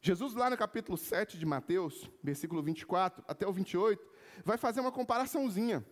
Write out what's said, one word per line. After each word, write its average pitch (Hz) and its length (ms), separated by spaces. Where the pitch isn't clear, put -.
Jesus, 196 340
lá 247 160
no 247 60
capítulo - 400
sete 185 420
de 160 80
Mateus, 156 640
versículo 143 400
vinte 156 180
e - 60
quatro 180 420
até - 180
o 196 60
vinte 185 200
e 175 40
oito, 208 340
vai 214 120
fazer 233 240
uma 254 100
comparaçãozinha. 240 1000